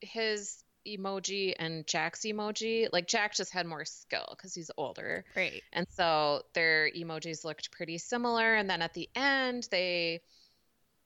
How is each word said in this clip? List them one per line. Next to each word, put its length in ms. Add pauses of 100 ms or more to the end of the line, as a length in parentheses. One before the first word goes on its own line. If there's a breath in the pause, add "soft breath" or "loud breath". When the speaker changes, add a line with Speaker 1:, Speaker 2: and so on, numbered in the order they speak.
Speaker 1:
his 600 (260)
emoji 720
and 300
Jack's 340
emoji, 720
like, 140
Jack 280
just 180
had 120
more 200
skill 420 (100)
'cause 160
he's 240
older. 480 (100)
Speaker 2:
Right. 280 (100)
Speaker 1:
And 160
so 540 (100)
their 380
emojis 520
looked 280
pretty 260
similar. 580
And 140
then 140
at 100
the 220
end, 560
they, 500 (840 soft breath)